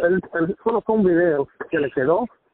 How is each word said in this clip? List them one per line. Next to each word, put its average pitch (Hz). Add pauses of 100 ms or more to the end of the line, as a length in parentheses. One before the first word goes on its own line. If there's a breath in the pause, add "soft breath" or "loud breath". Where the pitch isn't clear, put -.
él, 175 (120)
él 170
colocó 226
un 220
video 165 (240)
que -
le 143
quedó 160 (280)